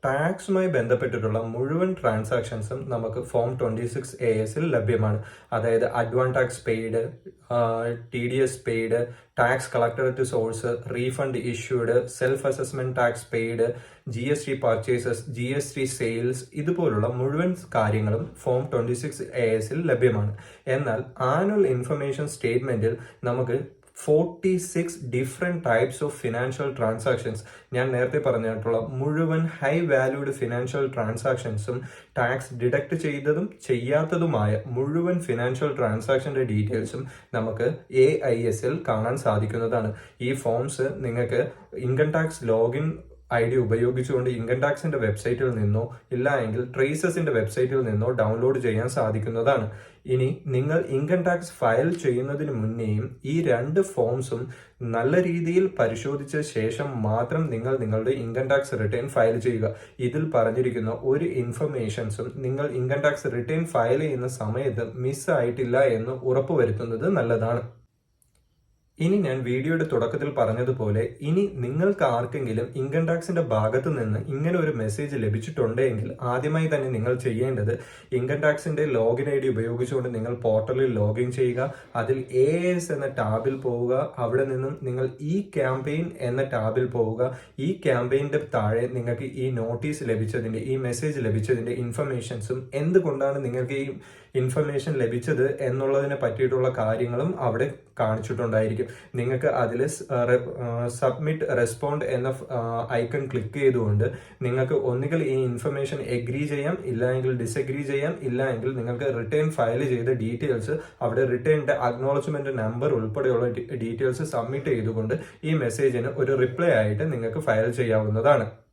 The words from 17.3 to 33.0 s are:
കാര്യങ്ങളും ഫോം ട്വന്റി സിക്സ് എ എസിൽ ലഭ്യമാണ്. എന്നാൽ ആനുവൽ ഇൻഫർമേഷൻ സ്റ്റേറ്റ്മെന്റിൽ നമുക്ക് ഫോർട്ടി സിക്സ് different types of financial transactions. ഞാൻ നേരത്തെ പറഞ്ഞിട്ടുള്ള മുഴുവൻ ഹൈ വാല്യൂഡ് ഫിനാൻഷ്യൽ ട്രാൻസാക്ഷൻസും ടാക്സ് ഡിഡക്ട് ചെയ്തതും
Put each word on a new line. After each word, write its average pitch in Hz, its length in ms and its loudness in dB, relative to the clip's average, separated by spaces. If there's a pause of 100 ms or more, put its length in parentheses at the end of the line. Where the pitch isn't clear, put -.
കാര്യങ്ങളും 107 480 2 (180)
ഫോം 127 300 0
ട്വന്റി 123 300 0
സിക്സ് 147 240 -8 (160)
എ 113 40 2 (120)
എസിൽ 127 220 -2 (100)
ലഭ്യമാണ്. 110 420 4 (420)
എന്നാൽ 127 260 0 (340)
ആനുവൽ 196 320 4 (100)
ഇൻഫർമേഷൻ 139 580 -2
സ്റ്റേറ്റ്മെന്റിൽ 117 640 0 (320)
നമുക്ക് 123 300 0 (380)
ഫോർട്ടി 170 640 2
സിക്സ് - 380 -4 (100)
different 135 540 -2
types 120 380 2
of 147 140 -2
financial 120 580 -2
transactions. 110 680 0 (340)
ഞാൻ 127 160 2
നേരത്തെ 127 320 0
പറഞ്ഞിട്ടുള്ള 113 580 0 (140)
മുഴുവൻ 156 500 0 (100)
ഹൈ 139 220 0 (120)
വാല്യൂഡ് 135 460 2
ഫിനാൻഷ്യൽ 127 560 -2
ട്രാൻസാക്ഷൻസും 117 880 -2 (380)
ടാക്സ് 127 440 -2
ഡിഡക്ട് 143 400 0
ചെയ്തതും 151 480 0 (160)